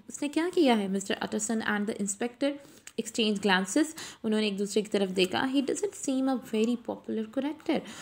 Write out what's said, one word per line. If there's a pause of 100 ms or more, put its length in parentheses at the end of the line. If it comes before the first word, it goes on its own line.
उसने
क्या
किया
है?
Mister
Utterson
and
the
inspector (480)
exchanged
glances, (380)
उन्होंने
एक
दूसरे
की
तरफ
देखा।
"He
doesn't
seem
a
very (140)
popular (120)
character," (220)